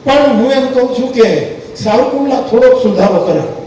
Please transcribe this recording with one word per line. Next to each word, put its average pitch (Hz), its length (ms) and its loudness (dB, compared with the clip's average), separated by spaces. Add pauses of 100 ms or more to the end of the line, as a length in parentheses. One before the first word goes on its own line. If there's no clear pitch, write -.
પણ 277 340 2
હું 247 140 2
એમ 262 220 0
કહું 254 220 0
છું 254 180 -2
કે 220 140 4 (480)
સાવરકુંડલા 254 680 -2
થોડોક 254 400 4
સુધારો 190 440 0
કરે 165 180 -2 (240)